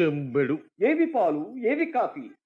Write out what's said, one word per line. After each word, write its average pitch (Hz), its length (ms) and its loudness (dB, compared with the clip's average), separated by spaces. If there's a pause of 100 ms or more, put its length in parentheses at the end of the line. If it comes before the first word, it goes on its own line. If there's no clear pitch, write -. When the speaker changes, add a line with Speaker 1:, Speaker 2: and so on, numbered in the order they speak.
Speaker 1:
చెంబెడు. 143 580 2 (240)
Speaker 2:
ఏవి 311 240 2
పాలు, 196 520 0
ఏవి 285 280 0
కాఫీ? 175 440 -4 (160)